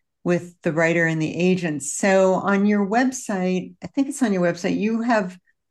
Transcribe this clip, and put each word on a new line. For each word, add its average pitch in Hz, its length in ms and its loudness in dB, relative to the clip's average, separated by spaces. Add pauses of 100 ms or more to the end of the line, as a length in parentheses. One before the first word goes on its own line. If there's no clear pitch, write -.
(240)
with 175 380 -2
the 165 120 -2
writer 165 340 2
and 160 120 0
the 156 160 -4
agent. 175 460 0
So 190 540 2
on 196 320 0
your 208 180 2
website, 190 880 -2 (100)
I 170 40 -12
think 277 220 -2
it's 269 120 -10
on 220 100 2
your 180 120 0
website, 170 340 0
you 220 240 -2
have 214 380 -2 (320)